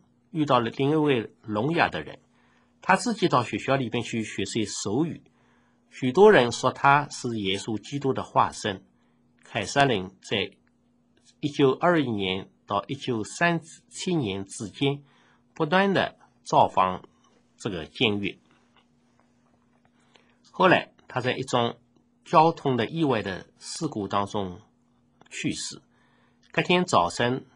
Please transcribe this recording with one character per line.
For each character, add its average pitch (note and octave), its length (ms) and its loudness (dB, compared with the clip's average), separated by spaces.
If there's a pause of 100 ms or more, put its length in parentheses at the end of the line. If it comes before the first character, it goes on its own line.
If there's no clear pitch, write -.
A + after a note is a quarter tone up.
(320)
遇 D#3 120 -2
到 C#3 160 4
了 A2+ 120 -2
另 C#3 180 0
一 D3+ 60 2
位 C#3+ 360 0 (120)
聋 A2 300 -2
哑 C#3 140 2
的 E2 140 -6
人， C#2+ 180 -14 (600)
他 F#3 140 4
自 A3 180 0
己 E3+ 160 0
到 B2+ 140 2
学 A2 140 -6
校 C3 180 -2
里 C3 140 -2
边 A#2 140 -4
去 A2+ 200 -6
学 G#2+ 200 -6
习 G#2+ 220 -4
手 A2 400 -4
语。 C#3+ 160 -10 (680)
许 B2+ 220 -4
多 G3 200 8
人 B2 200 6
说 B2+ 200 -2
他 C#3 380 2
是 A#2 300 -8
耶 F#2+ 180 -2
稣 G#2+ 200 -6
基 A2 220 -10
督 C3+ 120 -2
的 G#2+ 120 -4
化 A2 280 0
身。 G2 320 -6 (600)
凯 - 180 -6
瑟 C#3 240 2
琳 F#2+ 240 0 (120)
在 G2+ 300 -4 (880)
一 D3+ 80 -4
九 C#3+ 240 2
二 E3 300 0
一 B2 80 -2
年 F#2+ 400 -4 (160)
到 G2+ 220 -2
一 C#3 80 -8
九 A#2 280 -6
三 E3+ 380 -2 (260)
七 - 260 -6
年 G2 300 -2
之 G2 260 -12
间， C#3+ 320 -2 (520)
不 D#3 120 -4
断 F#3+ 280 0
地 A#2+ 240 0 (260)
造 B2+ 240 4
访 F#2 400 0 (500)
这 - 120 -8
个 E2 160 -8
监 G#2 340 -2
狱。 G2 200 -8 (2000)
后 F#3 160 4
来， C3+ 240 4 (160)
他 - 120 -6
在 A#2+ 160 0
一 - 80 -6
种 A#2+ 340 0 (460)
交 E3 280 6
通 C#3 260 0
的 A2+ 100 0
意 E3 160 -4
外 B2 180 0
的 F#2 240 -6 (120)
事 - 300 -8
故 G#2 200 -6
当 G2+ 180 0
中 G2 340 -8 (720)
去 - 220 -6
世。 - 300 -10 (720)
隔 E3 100 0
天 F3+ 240 4
早 F2+ 240 4
晨， B2 360 -2 (100)